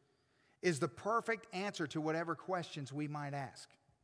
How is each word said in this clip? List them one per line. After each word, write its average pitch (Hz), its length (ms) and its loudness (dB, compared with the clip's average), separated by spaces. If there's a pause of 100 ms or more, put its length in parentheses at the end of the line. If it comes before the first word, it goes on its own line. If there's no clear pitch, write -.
(640)
is 170 160 6
the 160 100 4
perfect 226 640 2
answer 185 360 0
to 160 120 -2
whatever 160 360 2
questions 160 560 -4
we 147 160 -2
might 147 260 -4
ask. 135 340 -6 (360)